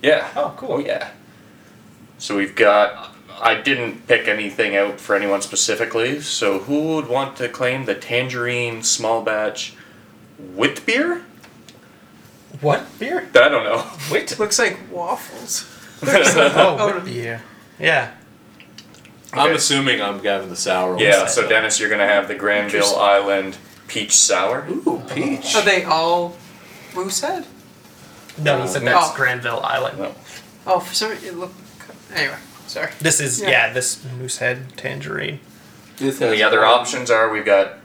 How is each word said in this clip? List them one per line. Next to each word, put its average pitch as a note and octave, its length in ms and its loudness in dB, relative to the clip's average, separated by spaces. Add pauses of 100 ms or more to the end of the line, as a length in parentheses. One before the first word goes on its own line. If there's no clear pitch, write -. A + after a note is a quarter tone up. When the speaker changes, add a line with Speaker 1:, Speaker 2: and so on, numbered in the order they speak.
Speaker 1:
Yeah. D3 320 4
Speaker 2:
Oh, C#3+ 220 -2
cool. - 160 -6
Speaker 1:
Oh, C3 60 0
yeah. - 320 -4 (1080)
So - 180 -8
we've G2 200 -2
got, G#2 580 4 (260)
I A#2 140 4
didn't A#2+ 540 -4
pick A#2 180 2
anything G#2 500 -2
out G2+ 240 0
for - 140 -2
anyone G2+ 280 0
specifically, A2+ 800 -2
so G2+ 400 -2
who D3+ 360 -2
would D3+ 100 -4
want C3 300 -2
to A#2+ 120 -4
claim B2+ 360 -2
the G2+ 100 -2
tangerine A#2+ 880 -4
small A2+ 400 0
batch G#2+ 520 -4 (640)
wit F#2+ 460 -4
beer? D#4+ 380 -2 (1400)
Speaker 2:
What - 380 -2
beer? C#4 380 -4
Speaker 1:
I B2 120 8
don't A#2 160 0
know. A2+ 200 -2 (260)
Speaker 2:
Wit? - 300 -2
Speaker 3:
Looks G#3 180 0
like G#3 200 0 (120)
waffles. - 800 -8 (160)
Speaker 1:
<laughs> - 200 -16
Speaker 2:
Oh, E3+ 720 4
Speaker 3:
Oh, G#3 60 2
Speaker 2:
wit G3+ 100 0
Speaker 3:
no. F3 60 -6
Speaker 2:
beer. A#2+ 400 -8 (360)
Yeah. D3 320 0 (1200)
Speaker 4:
I'm C#3 140 2
Speaker 1:
Okay. D#3+ 80 4
Speaker 4:
assuming C#3 480 0
I'm G2 220 -4
having F#2+ 240 -2
the E2+ 80 -10
sour F#2 380 0
one. F2+ 40 -4
Speaker 1:
Yeah, G2 280 6
so G#2 220 0
Dennis, A2 320 2
you're G#2+ 80 0
gonna G#2 180 2
have G2+ 220 4
the - 60 -4
Granville G2+ 460 0
Speaker 4:
Interesting. G2+ 200 2
Speaker 1:
Island G2 560 2 (320)
Peach - 280 -2
Sour. G#2+ 540 2
Speaker 4:
Ooh, - 320 -2 (100)
peach. - 440 -2
Speaker 3:
Are G#3+ 60 4
they F#3+ 220 2
all E3+ 520 0 (580)
Moosehead? C#4 500 -4 (960)
Speaker 2:
No, C#3+ 240 2
he B2+ 60 -4
said - 140 -4
Speaker 1:
No. C3 100 2
Speaker 2:
that's C#3 180 4
Speaker 3:
Oh. - 60 -8
Speaker 2:
Granville A#2+ 480 -2
Island. B2+ 340 -2
Speaker 1:
No. F#2+ 160 -8 (520)
Speaker 3:
Oh, F#3 140 4
for - 140 -12
some A3 160 -2
reason F#3 180 -10
it F3 80 -12
looked, F3+ 220 -12 (560)
anyway, C#3+ 220 -2 (300)
sorry. - 240 -8 (100)
Speaker 2:
This D3+ 200 2
is, C3 200 -2
Speaker 3:
Yeah. G3+ 100 0
Speaker 2:
yeah, A#2 220 4
this B2 260 -4 (200)
Moosehead B2+ 580 -6
tangerine. C#3+ 640 -8 (560)
Speaker 4:
This C3+ 240 -2
Speaker 1:
And A#2 100 2
Speaker 4:
has G#2+ 80 2
Speaker 1:
the G#2+ 60 4
other G#2+ 160 4
Speaker 4:
one. A2 80 6
Speaker 1:
options B2 420 2
are A2+ 180 4
we've G#2+ 160 -4
got G2 300 4 (100)